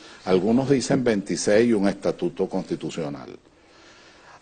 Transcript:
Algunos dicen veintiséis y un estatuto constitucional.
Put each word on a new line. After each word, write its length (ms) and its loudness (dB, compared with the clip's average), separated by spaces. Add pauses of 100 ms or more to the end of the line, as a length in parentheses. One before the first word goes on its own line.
(240)
Algunos 460 2
dicen 340 2
veintiséis 640 2
y 40 4
un 140 2
estatuto 600 -2
constitucional. 880 -8 (1040)